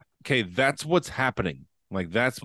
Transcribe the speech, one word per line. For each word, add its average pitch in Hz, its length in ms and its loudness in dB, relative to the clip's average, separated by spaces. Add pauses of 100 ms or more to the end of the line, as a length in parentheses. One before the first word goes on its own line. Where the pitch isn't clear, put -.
(260)
Okay, 127 180 2
that's 131 420 0
what's 165 240 2
happening. 98 560 -2 (240)
Like, 92 220 -4
that's, 120 340 2